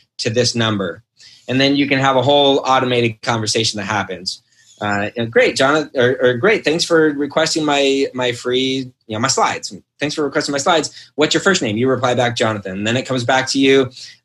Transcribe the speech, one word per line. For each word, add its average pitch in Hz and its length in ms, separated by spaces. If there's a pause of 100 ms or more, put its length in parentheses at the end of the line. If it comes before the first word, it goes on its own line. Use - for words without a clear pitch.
(200)
to 120 100
this 113 260
number." 104 480 (440)
And 127 120
then 139 160
you 143 120
can 135 120
have 135 160
a 127 60
whole 139 380
automated 123 600
conversation 110 560
that 98 80
happens. 95 560 (400)
Uh, 101 340
you 117 80
know, 113 60
"Great, 180 280
Jonathan," 143 340 (100)
or, 123 200
or, 123 160
"Great, 190 260
thanks 160 220
for 160 260
requesting 156 540
my, 139 480
my 127 180
free, 131 600 (160)
you 110 60
know, 107 60
my 131 80
slides. 110 480 (240)
Thanks 147 160
for 156 80
requesting 143 280
my 143 60
slides. 160 580
What's 156 180
your 160 80
first 190 200
name?" 107 160
You 127 120
reply 123 260
back, 120 220
"Jonathan." 107 400
And 104 100
then 117 100
it 131 80
comes 127 200
back 131 240
to 139 100
you. 135 320 (340)